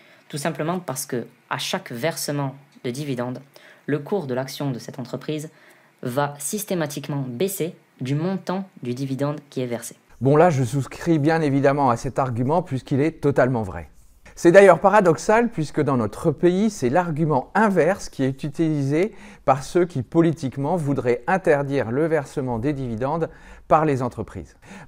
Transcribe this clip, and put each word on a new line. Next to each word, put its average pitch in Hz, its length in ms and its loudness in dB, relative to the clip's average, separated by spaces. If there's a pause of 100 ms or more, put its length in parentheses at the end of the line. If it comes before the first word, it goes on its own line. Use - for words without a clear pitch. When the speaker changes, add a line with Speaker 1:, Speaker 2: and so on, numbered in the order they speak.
(280)
Speaker 1:
Tout 151 100 -10
simplement 165 420 -4
parce 135 260 -8
que, 120 180 -4 (260)
à - 80 -4
chaque 185 340 -6
versement 143 640 -4 (260)
de 127 80 -6
dividendes, 127 480 -6 (480)
le 143 140 -2
cours 160 260 -4
de 123 80 -4
l'action 139 380 -4
de 113 80 -8
cette - 180 -14
entreprise 151 520 -8 (520)
va 139 380 -2
systématiquement 151 880 -6
baisser 165 480 -4 (240)
du 135 160 -2
montant 185 480 -4 (180)
du 123 100 -6
dividende 139 460 -4 (120)
qui 135 100 -8
est 127 60 -4
versé. 120 280 -8 (260)
Speaker 2:
Bon, 135 140 4
là, 170 160 8
je 131 140 2
souscris 139 560 -2
bien 160 200 2
évidemment 139 500 2
à 117 60 2
cet 131 220 -6
argument 131 440 0
puisqu'il 135 380 -2
est 160 200 0
totalement 127 420 0
vrai. 85 260 -10 (480)
C'est 175 140 6
d'ailleurs 196 300 10
paradoxal 208 680 4
puisque - 320 -4
dans 135 160 0
notre 120 360 0
pays, 180 360 2
c'est 131 220 -2
l'argument 156 640 0
inverse 190 540 2
qui - 160 -4
est 135 180 -2
utilisé 156 720 0 (300)
par 135 180 2
ceux 180 220 0
qui 139 180 -4
politiquement 147 720 0
voudraient 131 540 0
interdire 139 640 2
le 147 140 2
versement 135 520 -2
des 139 140 -2
dividendes 135 580 -4 (380)
par 160 160 6
les 135 180 2
entreprises. 104 540 -8 (320)